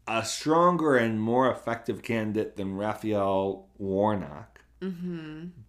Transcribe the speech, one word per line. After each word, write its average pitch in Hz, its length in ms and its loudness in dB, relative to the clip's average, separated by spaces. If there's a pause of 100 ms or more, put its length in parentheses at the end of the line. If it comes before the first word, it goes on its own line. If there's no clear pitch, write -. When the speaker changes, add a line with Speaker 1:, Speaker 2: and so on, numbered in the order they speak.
Speaker 1:
a 113 160 -2
stronger 160 720 4
and 113 240 2
more 120 320 2
effective 117 500 -6
candidate 107 540 -2
than 98 220 -6
Raphael 98 920 0 (100)
Warnock. 98 840 -2 (200)
Speaker 2:
Mm-hmm. 170 640 -10 (240)